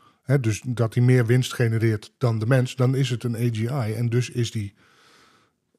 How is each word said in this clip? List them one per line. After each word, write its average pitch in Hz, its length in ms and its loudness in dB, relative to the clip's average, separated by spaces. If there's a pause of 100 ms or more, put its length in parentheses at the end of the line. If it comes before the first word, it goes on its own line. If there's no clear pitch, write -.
(240)
hè, 139 160 2
dus 110 260 -2
dat 117 280 -2
hij 123 100 2
meer 123 220 6
winst 123 280 2
genereert 113 640 0
dan 113 220 0
de 110 60 -2
mens, 127 300 0
dan 127 200 2
is 131 140 0
het 120 140 -4
een 120 120 -4
A 120 160 0
G 117 360 -4
I. 110 60 -4
En 117 160 -2
dus 120 200 0
is 117 220 -4
die, 101 220 -8 (1040)